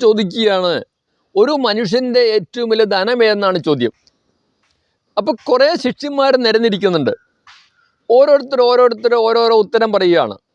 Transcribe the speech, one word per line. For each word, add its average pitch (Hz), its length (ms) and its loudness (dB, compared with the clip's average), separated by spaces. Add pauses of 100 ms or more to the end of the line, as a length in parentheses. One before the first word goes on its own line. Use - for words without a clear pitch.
ചോദിക്കുകയാണ്, 202 680 0 (640)
"ഒരു 254 200 2 (120)
മനുഷ്യൻ്റെ 240 560 -2 (120)
ഏറ്റവും 226 380 -6
വലിയ 220 220 2
ധനം 214 320 -2
ഏതെന്നാണ്?" 202 320 0 (100)
ചോദ്യം. 120 240 -2 (1200)
അപ്പൊ 208 160 -2 (160)
കുറേ 269 200 2 (160)
ശിഷ്യന്മാർ 277 480 -2 (120)
നിരന്നിരിക്കുന്നുണ്ട്. 196 720 0 (960)
ഓരോരുത്തർ, 269 500 2 (100)
ഓരോരുത്തർ 240 420 2 (140)
ഓരോരോ 226 280 2 (100)
ഉത്തരം 220 320 -2
പറയുകയാണ്. 165 400 0 (180)